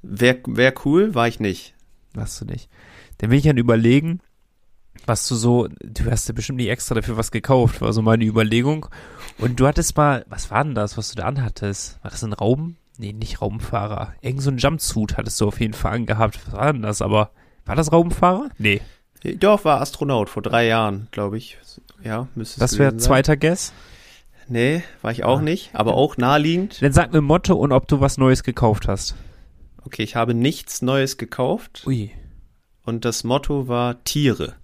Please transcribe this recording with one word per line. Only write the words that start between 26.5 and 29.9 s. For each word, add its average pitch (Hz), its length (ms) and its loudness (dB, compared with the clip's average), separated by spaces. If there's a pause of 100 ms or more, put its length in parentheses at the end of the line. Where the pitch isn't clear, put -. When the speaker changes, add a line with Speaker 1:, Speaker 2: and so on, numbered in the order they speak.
Speaker 2:
Dann 139 120 2
sag 147 180 4
mir 156 100 6
Motto 160 340 4
und 120 180 2
ob 131 160 2
du 139 100 4
was 135 180 2
Neues 131 260 4
gekauft 113 440 0
hast. - 280 -4 (680)
Speaker 1:
Okay, - 200 -12